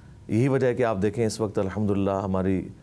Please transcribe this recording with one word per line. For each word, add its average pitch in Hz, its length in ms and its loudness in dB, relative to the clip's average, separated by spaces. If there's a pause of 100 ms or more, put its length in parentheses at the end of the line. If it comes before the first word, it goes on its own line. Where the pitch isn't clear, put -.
(300)
यही 123 180 2
वजह 131 180 2
है 123 80 2
कि 127 80 0
आप 113 140 2
देखें 107 300 0
इस 107 140 -4
वक्त 104 180 -2
अल्हम्दुलिल्लाह 98 600 0
हमारी, 95 380 0 (240)